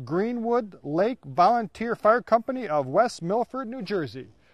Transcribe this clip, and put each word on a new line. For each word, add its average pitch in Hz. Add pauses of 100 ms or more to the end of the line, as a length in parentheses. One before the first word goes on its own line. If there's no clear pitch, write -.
Greenwood 220
Lake 180
Volunteer 208
Fire 226
Company 240
of 151
West 180
Milford, 226
New 254
Jersey. 143 (260)